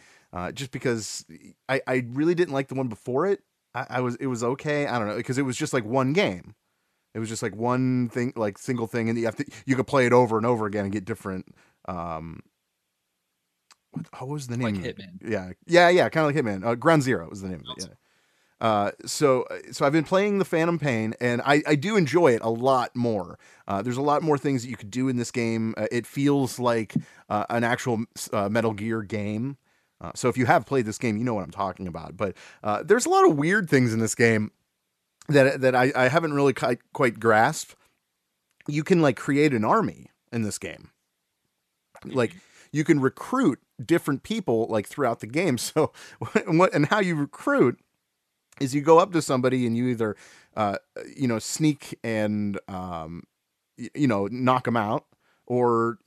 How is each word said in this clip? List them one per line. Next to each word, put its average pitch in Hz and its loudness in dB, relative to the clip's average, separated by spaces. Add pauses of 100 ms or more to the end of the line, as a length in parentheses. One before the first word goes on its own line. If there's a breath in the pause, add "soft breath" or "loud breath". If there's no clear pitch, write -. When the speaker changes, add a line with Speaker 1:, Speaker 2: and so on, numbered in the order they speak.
(320 soft breath)
Speaker 1:
uh, 90 -8
just 127 -12
because 120 -6 (440)
I, 131 0
I 131 0
really 151 0
didn't 165 0
like 135 -2
the 135 -10
one 131 -2
before 127 -4
it. 196 -2 (320)
I, 127 -6
I 127 -2
was, 123 -2
it 139 -8
was 120 -4
okay. 143 -2
I 120 -2
don't 104 -2
know, 107 -4
'cause 127 -4
it 143 0
was 127 -4
just, 151 -6
like, 127 -2
one 131 0
game. 107 -2 (600)
It 110 -8
was 110 -6
just, 113 -8
like, 104 -6
one 123 0
thing, 123 -4
like, 107 -4
single 117 -4
thing, 113 -2
and 117 -2
you 117 -2
have 110 -4
to, 143 -6 (200 loud breath)
you 131 2
could 131 0
play 131 4
it 120 4
over 117 6
and 110 0
over 113 0
again 101 -2
and 98 -4
get 101 -4
different, 98 -10 (340 soft breath)
um, 82 -8 (1500)
what, - -10 (140)
what 127 -10
was 147 -8
the 120 -6
Speaker 2:
Like 107 -2
Speaker 1:
name? 90 -6
Speaker 2:
Hitman. 98 -12
Speaker 1:
Yeah, 92 -6 (140)
yeah, 170 6
yeah, 160 4
kinda 156 0
like 143 -2
Hitman. 104 -2
Uh, 117 0
Ground 147 4
Zero 107 -2
was 98 -12
the 95 -8
name 87 -10
of - -16
it, - -14
Speaker 2:
Awesome. - -14
Speaker 1:
yeah. - -20 (680)
Uh, 104 2 (140)
so, 131 2
uh, 92 -12 (140)
so 147 0
I've 139 4
been 160 2
playing 196 0
The 185 0
Phantom 170 0
Pain, 113 -2
and 120 0
I, 147 4
I 151 2
do 196 -2
enjoy 151 4
it 110 -2
a 113 -2
lot 123 0
more. 107 -2 (300 soft breath)
Uh, 101 -4
there's 120 -4
a 135 -4
lot 143 2
more 151 2
things 135 -2
that 127 -12
you 113 -10
could 104 -16
do 127 -2
in 127 -2
this 120 -4
game. 113 -2
Uh, 107 -2
it 120 -4
feels 139 0
like, 117 -2 (360 loud breath)
uh, 104 -2
an 117 0
actual, 117 -2 (280)
uh, 101 0
Metal 110 0
Gear 113 -6
game. 107 -6 (420)
Uh, - -12
so - -2
if 113 0
you 131 2
have 165 4
played 131 0
this 107 -8
game, 110 -2
you 120 -4
know 120 -2
what 95 -4
I'm 73 -12
talking 95 -6
about. 80 -12
But, 98 -4 (280 loud breath)
uh, 104 -2
there's 220 4
a 339 -2
lot 381 6
of 156 2
weird 180 0
things 123 4
in 113 0
this 110 -2
game 110 2 (760)
that, 143 6
that 127 4
I, 131 4
I 127 4
haven't 156 0
really 139 4
ki-, 123 -2 (160)
quite 117 0
grasped. 113 4 (920)
You 151 -2
can, 170 4
like, 139 4
create 143 2
an 110 2
army 160 0 (220)
in 117 -2
this 101 -4
game. - -12 (1200)
Like, 117 0
Speaker 2:
Mm-hmm. - -20 (320 soft breath)
Speaker 1:
you 151 0
can 151 4
recruit 156 0 (240)
different 156 0
people, 120 -2
like, 107 -2
throughout 120 -2
the 113 -12
game. 135 -2
<laughs> - -6
So 156 0 (540 loud breath)
what, 180 4
and 147 4
how 214 2
you 180 0
recruit 147 2 (840)
is 135 -2
you 147 -2
go 160 8
up 190 2
to 160 0
somebody 127 0
and 113 -2
you 123 -2
either, 110 -2 (400 loud breath)
uh, 104 -2 (380)
you 131 -2
know, 113 0
sneak - -2
and, 104 -2
um, 87 -10 (540)
y-, 120 -12
you 143 2
know, 101 0
knock 127 0
'em 117 0
out, 113 -2 (400)
or, 117 2